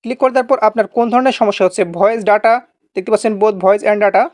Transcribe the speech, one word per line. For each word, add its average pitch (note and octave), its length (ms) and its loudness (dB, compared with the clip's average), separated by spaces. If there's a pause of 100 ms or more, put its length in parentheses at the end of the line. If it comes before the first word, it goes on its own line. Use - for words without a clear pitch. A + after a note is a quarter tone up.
ক্লিক A#3+ 180 -8
করে C4 140 2
দেওয়ার B3+ 160 0
পর C4 60 2 (100)
আপনার G#3+ 180 0 (100)
কোন A#3 180 2
ধরনের B3+ 260 2
সমস্যা G3+ 280 0
হচ্ছে, F#3 140 -2 (160)
ভয়েস, G#3+ 320 0
ডেটা, G#3+ 240 2 (420)
দেখতে F#3+ 180 -6
পাচ্ছেন G#3+ 280 -2
both G#3 240 0
voice G3+ 240 2
and G#3 140 0
data। G3+ 200 2 (100)